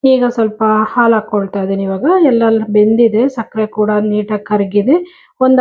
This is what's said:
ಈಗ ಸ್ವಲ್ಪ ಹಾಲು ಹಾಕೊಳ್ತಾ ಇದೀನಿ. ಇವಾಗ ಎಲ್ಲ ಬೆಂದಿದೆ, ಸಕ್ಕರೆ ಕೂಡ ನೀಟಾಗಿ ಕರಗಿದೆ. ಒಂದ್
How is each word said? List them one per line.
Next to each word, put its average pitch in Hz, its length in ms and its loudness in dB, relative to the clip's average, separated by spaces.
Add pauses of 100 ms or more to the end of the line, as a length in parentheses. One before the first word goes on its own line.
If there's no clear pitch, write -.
ಈಗ 262 200 2 (120)
ಸ್ವಲ್ಪ 214 260 -2 (300)
ಹಾಲು 233 260 2
ಹಾಕೊಳ್ತಾ 196 480 -4
ಇದೀನಿ. 196 240 -4
ಇವಾಗ 190 160 -6 (260)
ಎಲ್ಲ 233 120 0 (320)
ಬೆಂದಿದೆ, 220 480 2 (140)
ಸಕ್ಕರೆ 220 280 -6 (140)
ಕೂಡ 208 120 0 (200)
ನೀಟಾಗಿ 208 400 -4
ಕರಗಿದೆ. 202 440 0 (520)
ಒಂದ್ 262 140 4